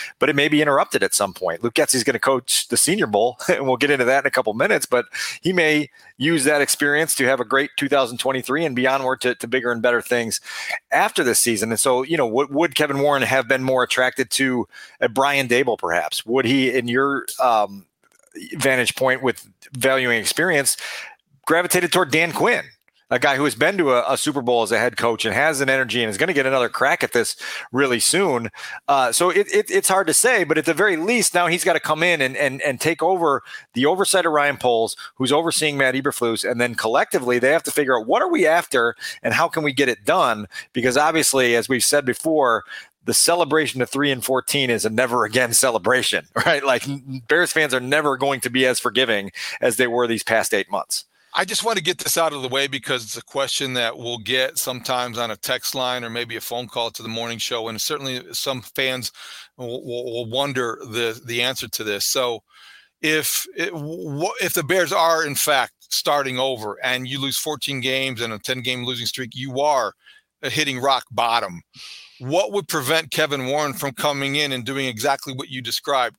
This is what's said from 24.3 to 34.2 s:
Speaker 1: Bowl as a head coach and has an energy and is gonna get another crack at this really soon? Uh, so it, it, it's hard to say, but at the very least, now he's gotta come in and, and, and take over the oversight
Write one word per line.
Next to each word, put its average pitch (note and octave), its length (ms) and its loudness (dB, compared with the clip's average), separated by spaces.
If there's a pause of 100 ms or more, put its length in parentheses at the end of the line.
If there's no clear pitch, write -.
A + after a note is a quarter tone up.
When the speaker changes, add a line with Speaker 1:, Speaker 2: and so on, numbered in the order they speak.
Speaker 1:
Bowl A#2 220 2
as G2+ 80 -2
a A2+ 80 4
head A#2 180 0
coach A2+ 280 0
and G#2+ 80 0
has C#3 280 2
an C3+ 80 2
energy B2 320 0
and A2 80 0
is G2 80 -4
gonna E3+ 160 0
get C#3 140 2
another C3 220 2
crack D3 340 0
at A#2 100 -2
this A#2 220 0 (360)
really B2+ 280 2
soon? C3+ 500 0 (380)
Uh, C3 240 2
so F3 180 2
it, G3 240 2
it, G#3 160 2
it's F#3+ 180 2
hard F#3+ 200 2
to D#3 60 2
say, A3+ 300 4
but D#3 140 0
at D#3 80 0
the E3 80 2
very F3+ 240 2
least, G3 380 0
now F3 100 4
he's E3+ 180 0
gotta E3 160 2
come D#3 220 -2
in E3+ 180 2
and, C3 160 0
and, C#3 280 -2
and C3 180 -2
take D#3+ 220 0
over E3 400 2 (300)
the B2+ 120 2
oversight F3+ 400 2